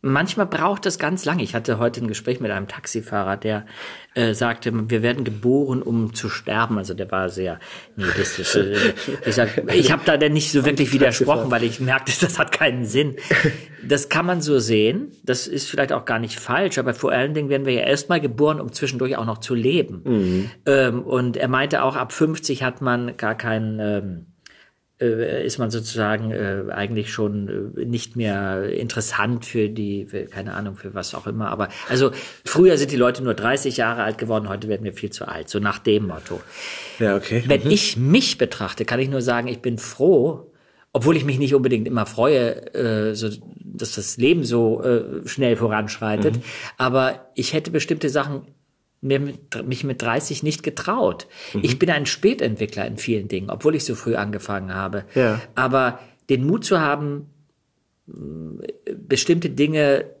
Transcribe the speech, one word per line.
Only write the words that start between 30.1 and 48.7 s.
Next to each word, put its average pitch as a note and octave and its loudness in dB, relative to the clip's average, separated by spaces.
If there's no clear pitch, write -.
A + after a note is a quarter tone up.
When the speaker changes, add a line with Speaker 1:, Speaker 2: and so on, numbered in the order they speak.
Speaker 1:
keine G2 -10
Ahnung, G2 -6
für G2 -14
was F#2 -8
auch - -10
immer. G#2+ -4
Aber, G2+ -2
also, C3 4
früher F3 6
sind C#3 2
die C#3+ -2
Leute B2 4
nur A#2+ 2
dreißig B2+ 0
Jahre A#2 0
alt G#2+ -2
geworden, A2 -2
heute G#2 -6
werden G2+ -2
wir G2 -4
viel - -8
zu - -8
alt. E2 -10
So G#2 -2
nach G2+ 0
dem G#2+ 4
Motto. F2 -8
Speaker 2:
Ja, G2+ 4
okay. A2+ 0
Speaker 1:
Wenn C3+ 4
Speaker 2:
Mhm. C#3+ 4
Speaker 1:
ich - 2
mich C3 4
betrachte, A2+ -2
kann B2 0
ich C3+ 0
nur C3+ -2
sagen, A#2+ 0
ich A#2 -6
bin A#2 -2
froh, D#3 2
obwohl D3 4
ich C3+ 0
mich C3+ 0
nicht C#3 2
unbedingt B2+ 4
immer A2+ 0
freue, B2 2
äh, A2 0
so, A2 -4
dass - -8
das - -6
Leben D3 4
so, A#2 2
äh, - 0
schnell B2 2
voranschreitet. G#2+ 0
Speaker 2:
Mhm. B2 -4
Speaker 1:
Aber C3 0
ich - -4
hätte D#3 -2
bestimmte D#3 0
Sachen C#3 -2